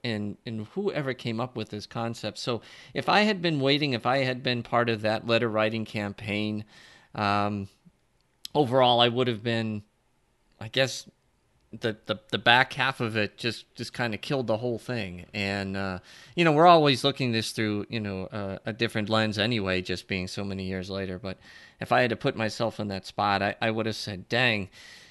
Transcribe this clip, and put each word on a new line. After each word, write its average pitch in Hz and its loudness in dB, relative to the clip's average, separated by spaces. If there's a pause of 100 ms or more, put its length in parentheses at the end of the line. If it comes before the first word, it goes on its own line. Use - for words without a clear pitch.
And, 104 -4
and 110 -6
whoever 151 -4
came 120 -6
up 123 -6
with 110 -6
this 104 -10
concept. 117 -8
So 120 -4 (320)
if - -2
I 180 6
had 214 2
been 165 2
waiting, 139 2
if 113 -2
I 131 4
had 127 0
been 123 0
part 120 2
of 110 0
that 110 0
letter 113 2
writing 110 0
campaign, 104 -4 (500)
um, 104 0 (840)
overall, 123 4
I 120 6
would 120 2
have 113 -2
been, 113 -2 (760)
I 107 -12
guess, 131 -2 (680)
the, 110 -4 (100)
the, 104 -4 (120)
the 117 0
back 123 4
half 131 -2
of 113 -2
it 104 -2
just, - -6
just - -10
kinda 117 -4
killed 131 -2
the 110 2
whole 117 -4
thing. 95 -8
And, 98 -2
uh, 95 -4 (340)
you 175 4
know, 165 6
we're 151 8
always 151 8
looking 135 0
this 113 0
through, 104 -2
you 113 -6
know, 98 -4
uh, 98 -8
a 117 -2
different 110 -2
lens 107 2
anyway, 101 0
just 90 -6
being 92 -2
so 101 -8
many 98 -6
years 92 -6
later. 95 -6
But 92 -10 (420)
if - -6
I 127 6
had 123 4
to 110 -2
put - -2
myself 110 -2
in 107 -4
that 98 -8
spot, 101 2
I, 101 0
I 117 2
would 110 0
have 110 -2
said, 95 -10
"Dang, 117 2 (420)